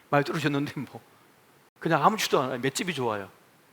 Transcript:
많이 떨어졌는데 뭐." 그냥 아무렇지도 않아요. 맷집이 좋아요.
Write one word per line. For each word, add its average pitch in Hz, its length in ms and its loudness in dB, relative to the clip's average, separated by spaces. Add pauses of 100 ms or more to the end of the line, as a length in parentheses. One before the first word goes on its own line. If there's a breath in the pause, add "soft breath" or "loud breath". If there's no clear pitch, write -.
많이 143 140 4
떨어졌는데 147 560 -2
뭐." 120 220 -10 (800)
그냥 160 240 2
아무렇지도 190 380 4
않아요. 127 180 -2
맷집이 156 340 -2
좋아요. 107 360 -2 (440)